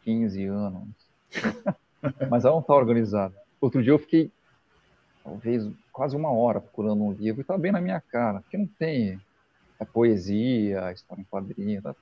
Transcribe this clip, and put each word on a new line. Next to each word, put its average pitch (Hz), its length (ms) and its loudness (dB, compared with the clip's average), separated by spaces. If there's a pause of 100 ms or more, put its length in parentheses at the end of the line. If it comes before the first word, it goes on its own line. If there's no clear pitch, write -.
quinze 110 420 -2
anos. 98 420 -4 (440)
<laughs> - 1000 -4
Mas 120 140 2
ela 139 120 6
não 165 60 0
tá 143 140 2
organizada. 110 580 2 (280)
Outro 131 220 2
dia 123 100 4
eu 147 60 6
fiquei, 160 320 2 (920)
talvez, 107 460 -4 (220)
quase 139 240 -4
uma 151 160 -2
hora 117 300 2
procurando 107 420 -2
um 104 80 0
livro 110 300 -4
e - 20 -6
tá 190 140 -2
bem 180 160 0
na 180 80 0
minha 180 180 -4
cara, 113 420 -2
porque - 160 -12
não 202 100 -2 (120)
tem, 117 400 -2 (600)
é, 110 60 -8
poesia, 104 1080 0
história - 280 -18
em 95 40 -16
quadrinho, 101 560 -6
tá 139 200 -10